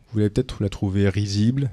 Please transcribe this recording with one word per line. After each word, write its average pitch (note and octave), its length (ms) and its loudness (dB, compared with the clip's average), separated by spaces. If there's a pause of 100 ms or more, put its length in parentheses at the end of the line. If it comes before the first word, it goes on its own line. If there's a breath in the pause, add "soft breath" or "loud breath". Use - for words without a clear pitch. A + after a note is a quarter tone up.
(100)
Vous G#2+ 100 -2
allez G#2 100 2
peut-être - 320 -4
la G2 80 0
trouver G2 380 0
risible, G#2 640 0